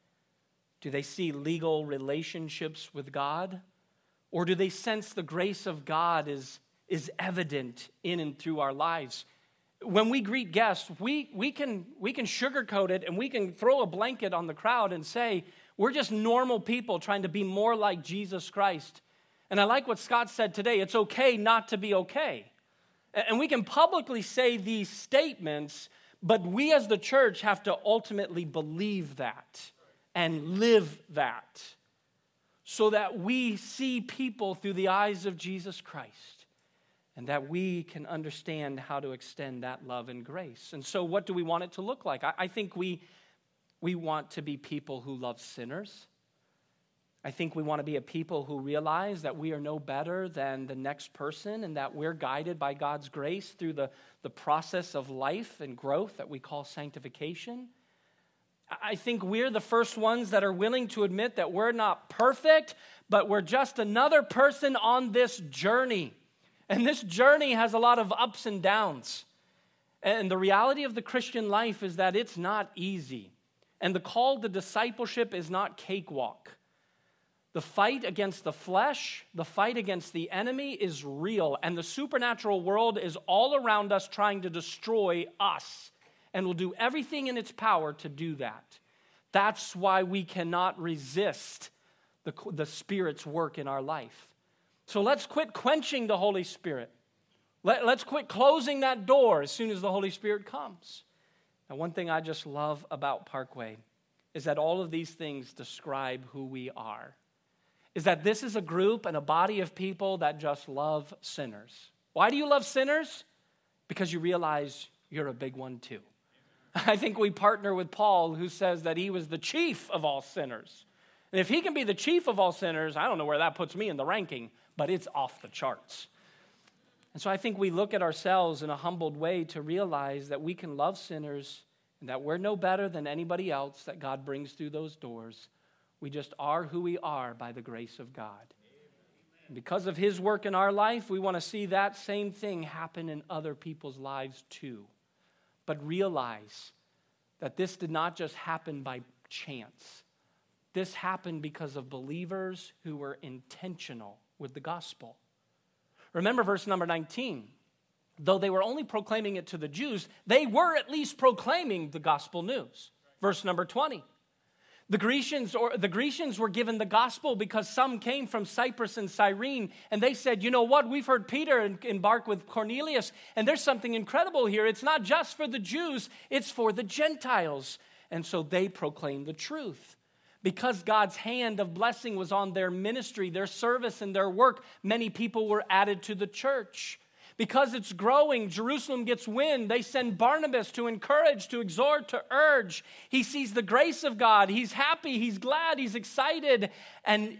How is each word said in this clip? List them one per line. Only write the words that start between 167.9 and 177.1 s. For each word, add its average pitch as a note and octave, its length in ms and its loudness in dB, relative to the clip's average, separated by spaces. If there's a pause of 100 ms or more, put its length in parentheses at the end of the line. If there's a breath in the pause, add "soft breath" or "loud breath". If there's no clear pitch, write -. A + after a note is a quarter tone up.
came C4 260 -4
from G#3+ 200 -4
Cyprus A#3+ 520 -2
and G3 140 -6
Cyrene, G#3 600 2 (200 loud breath)
and G#3 100 0
they C4 120 6
said, A3+ 300 0
"You A#3+ 80 2
know B3 120 6
what? C4 240 6
We've C4 180 -2
heard B3 220 4
Peter C#4+ 320 4
en-, G3 240 0
embark A3 440 2
with G3+ 180 -2
Cornelius, B3+ 640 -2 (240 loud breath)
and A3 120 2
there's D4+ 160 4
something A#3+ 320 2
incredible C#4+ 500 2
here. G#3+ 200 4
It's A3 180 0
not D4 200 4
just C#4+ 320 2
for D4+ 120 -2
the A#3+ 120 -4
Jews, C4 500 -4 (200 loud breath)
it's C4+ 220 -2
for A3 200 2
the G#3+ 120 -2
Gentiles." G#3 960 -2 (320 soft breath)